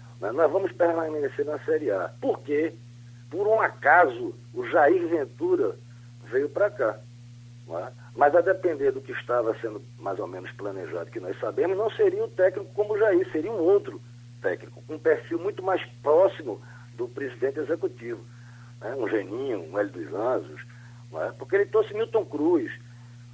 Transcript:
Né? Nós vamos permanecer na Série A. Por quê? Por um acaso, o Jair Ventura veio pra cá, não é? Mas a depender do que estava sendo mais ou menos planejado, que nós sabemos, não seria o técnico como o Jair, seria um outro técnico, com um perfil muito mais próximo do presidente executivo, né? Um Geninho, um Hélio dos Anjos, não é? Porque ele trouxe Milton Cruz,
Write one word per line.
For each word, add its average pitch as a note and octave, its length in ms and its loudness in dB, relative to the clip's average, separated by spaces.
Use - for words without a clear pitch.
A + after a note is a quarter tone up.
Né? G#2 120 -4
Nós D3+ 180 4
vamos F#3+ 220 0
permanecer D#3 720 0
na D3 160 -4
Série D3+ 300 0
A. F#2 200 -2
Por C4+ 200 -2
quê? D3+ 340 -2
Por G3 160 -2
um A3 140 4
acaso, C3+ 720 4
o B2 140 -4
Jair E3 420 4
Ventura C#3 680 0
veio C#3 180 0
pra G3+ 220 0
cá, A2+ 280 -2
não E2 120 -8
é? B2 140 -10
Mas C#3+ 200 4
a F3 60 6
depender E3 520 2
do C3 80 -6
que A#2+ 100 -12
estava A#2 500 -2
sendo G#2 220 -8
mais G2 220 -6
ou G2 80 -6
menos F2+ 240 -12
planejado, F2+ 580 -8
que - 80 -10
nós F#2 220 -8
sabemos, D3+ 360 -2
não G#3+ 140 -2
seria G3+ 320 2
o A3+ 60 -4
técnico F#3 460 0
como G#3 200 -2
o G3+ 40 0
Jair, F#3+ 340 4
seria D#3 180 -2
um A3+ 80 -4
outro F#3 420 2
técnico, - 460 -6
com D3 80 -10
um D3+ 40 -8
perfil D#3+ 420 2
muito G3 240 -6
mais F#3 200 0
próximo D3+ 640 4
do A#2+ 120 -6
presidente C3 500 -4
executivo, B2+ 640 -4
né? A2 140 -8
Um A#2+ 140 -2
Geninho, G2+ 600 -4
um F#2 100 -6
Hélio G#2 140 -2
dos E2+ 220 -10
Anjos, G#2+ 460 -4
não D#2 120 -8
é? A2 100 -6
Porque C3 240 -2
ele G3+ 100 2
trouxe G#3+ 260 0
Milton A3 320 -2
Cruz, D3 460 0